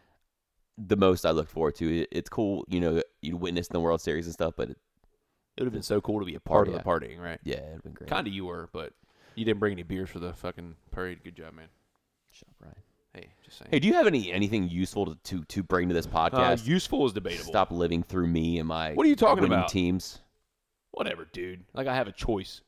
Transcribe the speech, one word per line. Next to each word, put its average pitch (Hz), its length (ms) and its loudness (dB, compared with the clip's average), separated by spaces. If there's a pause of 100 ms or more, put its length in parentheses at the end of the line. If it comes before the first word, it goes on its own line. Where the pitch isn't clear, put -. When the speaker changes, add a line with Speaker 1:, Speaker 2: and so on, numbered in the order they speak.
(760)
Speaker 1:
the 104 180 -2
most 95 300 6
I 82 60 4
look 78 180 0
forward 80 260 0
to. 82 260 0
It, - 100 -2
it's - 180 -6
cool, 101 380 -2
you 90 120 0
know, 82 220 2 (200)
you 85 160 -4
witness 87 300 -4
the 87 120 -2
World 82 220 2
Series 82 240 -2
and 82 80 -8
stuff, 82 240 -4
but 62 140 -4
it, - 60 -16 (800)
Speaker 2:
It - 40 -4
would 127 60 -2
have 113 60 -6
been 101 100 -8
so 104 180 0
cool 107 180 -2
to 98 60 -6
be 87 100 -8
a - 40 -12
part 98 280 4
of - 60 -2
the - 60 -4
Speaker 1:
Party, 82 300 -2
Speaker 2:
partying, 85 100 -16
right? 82 240 -10
Speaker 1:
yeah, 65 140 -4 (140)
it'd 82 120 -16
been 76 100 -14
great. - 160 -12
Speaker 2:
Kinda 101 220 -4
you 95 140 -8
were, 85 280 -10
but 82 200 -10 (420)
you 113 100 -4
didn't 107 140 2
bring 104 140 2
any 87 100 -10
beers 92 260 -6
for 92 100 -10
the 87 140 -6
fucking 87 420 -10 (160)
parade. 90 320 -8
Good 87 120 -18
job, 80 180 -18
man. 80 140 -20 (640)
Speaker 1:
Shut - 180 -20
up, - 120 -20
Ryan. - 140 -20 (380)
Speaker 2:
Hey, - 200 -20 (120)
just - 140 -20
saying. - 120 -14
Speaker 1:
Hey, 160 80 6
do 165 80 4
you 240 60 8
have 320 140 8
any, 110 240 2
anything 101 380 2
useful 92 360 0
to, 80 100 -6 (100)
to, 87 180 -6
to 98 200 -4
bring 90 260 2
to 87 40 2
this 82 140 0
Speaker 2:
Uh, - 20 -10 (200)
Speaker 1:
podcast? 120 360 2
Speaker 2:
useful 185 400 0
is 107 80 0
debatable. 87 320 -6
Speaker 1:
Stop 95 260 2
living 85 320 0
through 90 240 0
me 82 300 2
and 80 100 -2
my 80 260 -4
Speaker 2:
What 302 120 4
are 302 40 8
you 285 60 6
talking 185 280 6
Speaker 1:
winning 110 160 4
Speaker 2:
about? 87 100 0
Speaker 1:
teams. 90 500 0 (720)
Speaker 2:
Whatever, - 400 -6
dude. 90 300 -10 (100)
Like, 135 140 -6
I 127 80 -2
have 123 120 0
a 98 40 -10
choice. - 560 -4